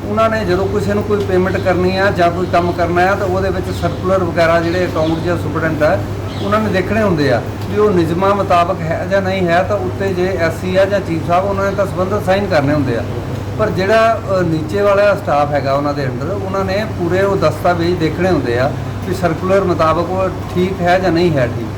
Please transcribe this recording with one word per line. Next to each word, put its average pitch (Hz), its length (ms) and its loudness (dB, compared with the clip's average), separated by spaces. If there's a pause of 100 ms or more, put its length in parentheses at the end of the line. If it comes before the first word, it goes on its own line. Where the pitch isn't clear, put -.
ਉਹਨਾਂ 220 260 0
ਨੇ 220 140 -2
ਜਦੋਂ 180 220 0
ਕਿਸੇ 202 280 0
ਨੂੰ 208 80 0
ਕੋਈ 202 220 0
ਪੇਮੈਂਟ 185 320 0
ਕਰਨੀ 180 400 0
ਆ 196 140 2
ਜਾਂ 170 200 2
ਕੋਈ 180 220 -2
ਕੰਮ 175 200 2
ਕਰਨਾ 175 300 0
ਆ 190 120 2
ਤਾਂ 202 120 -2
ਉਹਦੇ 190 240 0
ਵਿੱਚ 180 160 -4 (160)
ਸਰਕੂਲਰ 185 420 0
ਵਗੈਰਾ 165 360 2
ਜਿਹੜੇ 170 260 0
ਅਕਾਊਂਟ 160 320 0
ਜਾਂ 170 180 -2
ਸੁਪਰਡੈਂਟ 156 460 -2
ਆ 175 160 2 (440)
ਉਹਨਾਂ 208 180 0
ਨੇ 214 80 0
ਦੇਖਣੇ 185 340 0
ਹੁੰਦੇ 151 300 2
ਆ 113 100 0 (280)
ਵੀ 202 80 0
ਉਹ 208 120 4
ਨਿਯਮਾਂ 180 440 2
ਮੁਤਾਬਕ 175 460 2
ਹੈ 160 300 -2
ਜਾਂ 196 120 2
ਨਹੀਂ 190 240 0
ਹੈ। 170 160 2
ਤਾਂ 202 140 0
ਉੱਤੇ 190 380 -2
ਜੇ 180 120 0
ਐਸ 170 340 0
ਸੀ 185 160 -2
ਆ 196 80 6
ਜਾਂ 196 160 0
ਚੀਫ 160 260 -2
ਸਾਹਿਬ 175 180 2
ਉਹਨਾਂ 196 260 0
ਨੇ 185 60 -4
ਤਾਂ 196 100 0
ਸੰਬੰਧਿਤ 185 400 -2
ਸਾਈਨ 196 200 2
ਕਰਨੇ 151 280 2
ਹੁੰਦੇ 127 220 0
ਆ। 107 80 -4 (540)
ਪਰ 214 120 0
ਜਿਹੜਾ, 214 500 2 (180)
ਅ, 180 40 2
ਨੀਚੇ 160 380 -2
ਵਾਲਾ 202 340 4
ਸਟਾਫ 147 360 0
ਹੈਗਾ 139 240 0
ਉਹਨਾਂ 143 200 0
ਦੇ 143 120 -2
under, 156 400 -4
ਉਹਨਾਂ 190 180 -2
ਨੇ 196 220 -2 (120)
ਪੂਰੇ 180 240 0
ਉਹ 196 140 2
ਦਸਤਾਵੇਜ਼ 165 640 0
ਦੇਖਣੇ 170 320 0
ਹੁੰਦੇ 123 280 0
ਆ 143 140 0 (360)
ਵੀ 185 60 -2
ਸਰਕੂਲਰ 180 500 0
ਮੁਤਾਬਕ 165 460 0
ਉਹ 185 440 -4
ਠੀਕ 185 260 0
ਹੈ 175 180 4
ਜਾਂ 185 140 2
ਨਹੀਂ 170 200 2
ਹੈ 127 160 2 (100)
ਠੀਕ। 117 80 -4 (120)